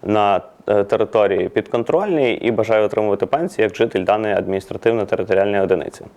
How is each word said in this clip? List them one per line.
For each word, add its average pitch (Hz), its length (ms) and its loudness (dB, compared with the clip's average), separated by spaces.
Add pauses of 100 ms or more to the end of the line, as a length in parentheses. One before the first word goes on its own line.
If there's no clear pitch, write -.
на, 101 380 2 (280)
е, 101 160 2
території 101 640 0
підконтрольній 127 840 0
і - 160 0
бажає 110 320 2
отримувати 104 440 0
пенсію 147 380 -2
як 110 120 -4
житель 104 280 -2
даної 107 300 0
адміністративно-територіальної 98 1300 0
одиниці. 92 420 -2 (120)